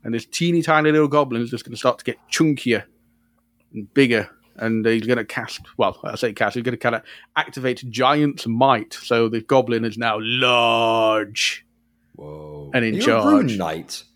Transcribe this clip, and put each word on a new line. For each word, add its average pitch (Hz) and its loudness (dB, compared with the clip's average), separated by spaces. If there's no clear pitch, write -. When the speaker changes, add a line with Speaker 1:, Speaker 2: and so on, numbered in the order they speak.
Speaker 1:
And 113 -6
this 117 -4
teeny 170 0
tiny 156 4
little 151 4
goblin's 123 0
just 120 -10
gonna 117 -14
start 127 0
to - -20
get 123 -6
chunkier 127 0
and 107 -14
bigger. 120 2
And 113 -2
he's 113 2
gonna 120 0
cast, - -10
well, 98 0
I - -8
say 113 -4
cast, 104 -2
he's 120 -4
gonna 123 -4
kinda 117 -2
activate 127 -4
Giant's 135 0
Might. 117 2
So 117 0
the 113 -4
goblin 117 2
is 107 -4
now 113 -2
large 113 2
Speaker 2:
Whoa. 76 -16
Speaker 1:
and 120 2
in 110 0
Speaker 2:
You're 180 2
a - 0
rune 277 4
Speaker 1:
charge. 107 -4
Speaker 2:
knight? 82 -6